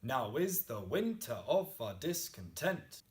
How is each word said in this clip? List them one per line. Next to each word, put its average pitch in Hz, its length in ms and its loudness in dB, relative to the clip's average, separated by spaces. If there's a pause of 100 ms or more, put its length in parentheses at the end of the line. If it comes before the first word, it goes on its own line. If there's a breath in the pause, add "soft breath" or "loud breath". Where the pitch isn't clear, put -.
Now 117 340 0
is 180 260 2
the 110 180 -4
winter 156 640 0
of 180 320 4
our 107 140 -2
discontent. 151 1200 -2